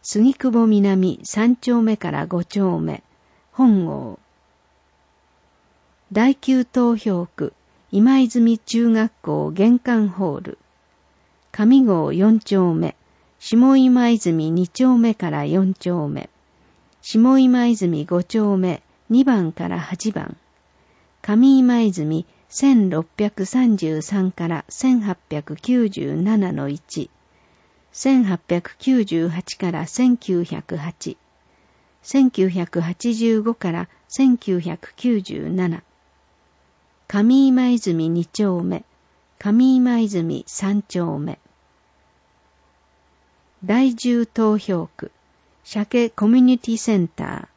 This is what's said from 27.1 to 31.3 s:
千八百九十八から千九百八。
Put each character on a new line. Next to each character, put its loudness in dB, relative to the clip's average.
千 2
八 -2
百 -4
九 0
十 -2
八 -10
か -4
ら -6
千 0
九 -4
百 -10
八。 -12